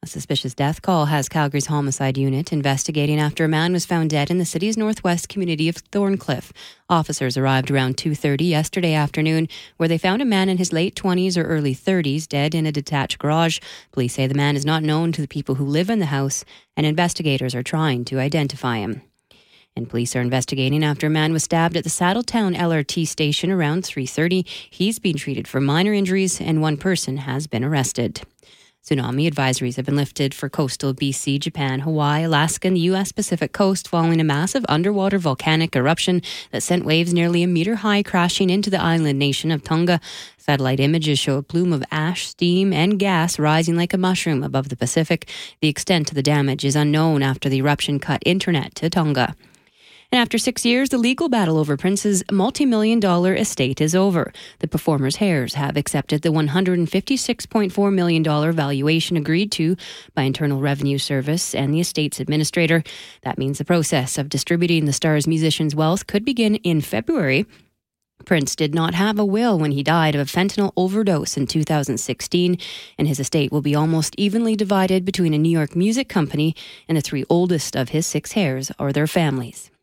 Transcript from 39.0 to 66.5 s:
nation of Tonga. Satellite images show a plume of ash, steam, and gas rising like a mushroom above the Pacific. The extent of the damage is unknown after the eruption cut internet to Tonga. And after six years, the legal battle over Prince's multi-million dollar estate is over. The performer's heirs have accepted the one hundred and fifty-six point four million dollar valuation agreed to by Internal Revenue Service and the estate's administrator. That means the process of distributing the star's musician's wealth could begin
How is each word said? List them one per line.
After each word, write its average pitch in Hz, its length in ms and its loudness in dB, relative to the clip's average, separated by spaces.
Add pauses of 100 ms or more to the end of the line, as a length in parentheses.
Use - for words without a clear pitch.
nation 143 320 0
of 156 140 -2
Tonga. 170 360 2 (380)
Satellite 135 400 0
images 151 400 2
show 139 180 0
a 143 60 -2
plume 175 300 0
of 139 180 0
ash, 156 380 -4
steam, 185 440 2
and 185 280 2
gas 175 400 0
rising 160 360 2
like 175 160 0
a 190 60 0
mushroom 180 460 0
above 135 240 -2
the 131 80 -6
Pacific. 160 520 -2 (320)
The 156 80 2
extent 156 440 0
of - 20 -12
the 143 80 0
damage 139 420 2
is 139 120 2
unknown 151 480 2
after 135 240 0
the 135 100 2
eruption 143 400 0
cut - 260 -4
internet 175 520 0
to 156 120 -2
Tonga. 151 460 0 (800)
And 247 80 4
after 233 180 0
six - 260 -2
years, 247 260 2
the 262 80 0
legal 262 300 0
battle 185 300 2
over 147 180 2
Prince's 196 540 0
multi-million 220 680 2
dollar 185 340 4
estate 135 460 -2
is 156 120 2
over. 185 400 2 (280)
The - 80 -4
performer's 143 520 0
heirs 156 340 0
have 143 220 -2
accepted 147 460 -2
the 170 80 2
one 156 160 2
hundred 180 320 2
and 165 100 0
fifty-six 240 560 -2
point 202 280 0
four 202 180 2
million 175 320 2
dollar 151 300 2
valuation 156 640 0
agreed 160 360 0
to 170 240 0 (380)
by 147 80 -2
Internal 139 380 0
Revenue 139 380 0
Service 143 580 -2
and 139 180 0
the 160 60 2
estate's 156 400 -2
administrator. 156 640 0 (380)
That - 140 -4
means 135 220 -4
the 151 60 -4
process 156 520 0
of 143 120 -4
distributing 170 560 0
the 143 80 2
star's 151 340 2
musician's 156 480 0
wealth 156 320 0
could 208 180 -2
begin 233 300 2